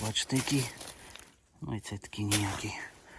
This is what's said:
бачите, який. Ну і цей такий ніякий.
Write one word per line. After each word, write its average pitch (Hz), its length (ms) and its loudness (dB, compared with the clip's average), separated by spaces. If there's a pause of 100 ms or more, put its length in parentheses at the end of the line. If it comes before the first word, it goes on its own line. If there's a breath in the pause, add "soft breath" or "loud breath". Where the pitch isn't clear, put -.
бачите, 110 340 2
який. 131 340 4 (880 loud breath)
Ну 127 160 -2
і 101 40 -4
цей - 180 -6
такий - 260 -4
ніякий. 104 540 2 (400 loud breath)